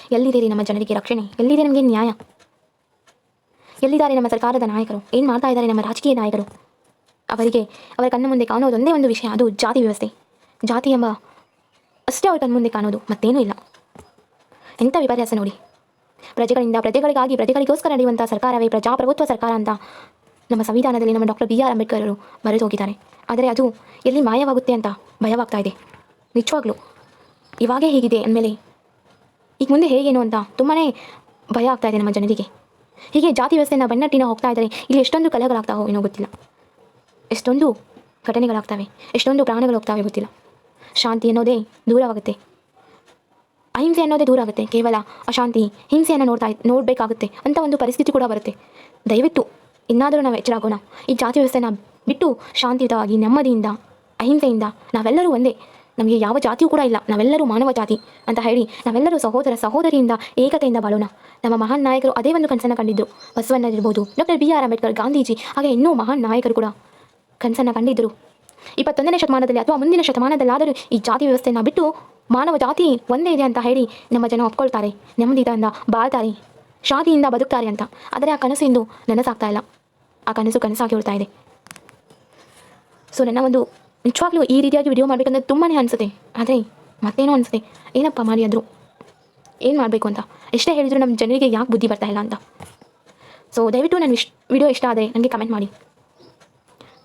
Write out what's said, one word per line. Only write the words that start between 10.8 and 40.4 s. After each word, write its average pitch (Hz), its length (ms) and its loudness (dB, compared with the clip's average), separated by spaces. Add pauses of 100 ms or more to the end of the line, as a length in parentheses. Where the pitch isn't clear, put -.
ಎಂಬ 240 160 2 (1040)
ಅಷ್ಟೇ - 200 -2
ಅವ್ರ 330 120 0
ಕಣ್ಮುಂದೆ 240 280 0
ಕಾಣೋದು, 208 300 -4
ಮತ್ತೇನೂ 220 420 0
ಇಲ್ಲ. 202 120 -2 (1300)
ಎಂಥ 262 200 2
ವಿಪರ್ಯಾಸ 240 360 -2
ನೋಡಿ. 202 160 -4 (840)
ಪ್ರಜೆಗಳಿಂದ 233 460 2
ಪ್ರಜೆಗಳಿಗಾಗಿ 269 560 0
ಪ್ರಜೆಗಳಿಗೋಸ್ಕರ 277 520 0
ನಡೆಯುವಂಥ 247 340 2
ಸರ್ಕಾರವೇ 233 460 0
ಪ್ರಜಾಪ್ರಭುತ್ವ 247 560 0
ಸರ್ಕಾರ 233 280 -2
ಅಂತ 220 160 -2 (840)
ನಮ್ಮ 226 120 0
ಸಂವಿಧಾನದಲ್ಲಿ 226 500 0
ನಮ್ಮ 226 140 0
ಡಾಕ್ಟರ್ 214 220 -2
ಬಿ 226 120 0
ಆರ್ 262 120 4
ಅಂಬೇಡ್ಕರ್ 220 280 -2
ಅವರು 208 140 -4
ಬರೆದು 220 500 -2
ಹೋಗಿದ್ದಾರೆ. 202 340 -4 (320)
ಆದರೆ 240 160 0
ಅದು 240 280 0 (320)
ಎಲ್ಲಿ 262 140 2
ಮಾಯವಾಗುತ್ತೆ 254 520 0
ಅಂತ 220 140 -2 (360)
ಭಯವಾಗ್ತಾ 220 360 -2
ಇದೆ 196 160 -4 (600)
ನಿಜವಾಗ್ಲೂ. 226 400 -2 (840)
ಇವಾಗೇ 254 300 0
ಹೀಗಿದೆ 233 320 2
ಅಂದಮೇಲೆ 220 260 0 (1120)
ಈಗ 269 100 -2
ಮುಂದೆ 302 160 4
ಹೇಗೇನು 269 340 2
ಅಂತ 226 140 -2 (220)
ತುಂಬಾ 302 360 2 (600)
ಭಯ 233 160 2
ಆಗ್ತಾ 240 200 0
ಇದೆ 214 100 0
ನಮ್ಮ 208 120 0
ಜನರಿಗೆ. 208 320 -2 (720)
ಹೀಗೆ 302 160 4
ಜಾತಿ 254 260 0
ವ್ಯವಸ್ಥೆನ 285 300 2
ಬೆನ್ನಟ್ಟಿನ 262 380 0
ಹೋಗ್ತಾ 233 240 -2
ಇದ್ದಾರೆ. 233 180 0
ಇಲ್ಲಿ 262 340 0
ಎಷ್ಟೊಂದು 320 300 0
ಕಲಹಗಳಾಗ್ತಾವೋ 220 580 -2
ಏನೋ 208 120 -2
ಗೊತ್ತಿಲ್ಲ, 202 400 -6 (920)
ಎಷ್ಟೊಂದು 254 440 0 (520)
ಘಟನೆಗಳಾಗ್ತವೆ, 220 600 -2 (260)
ಎಷ್ಟೊಂದು 269 300 2
ಪ್ರಾಣಗಳು 247 300 2
ಹೋಗ್ತಾವೆ 214 280 -2
ಗೊತ್ತಿಲ್ಲ. 208 260 -4 (680)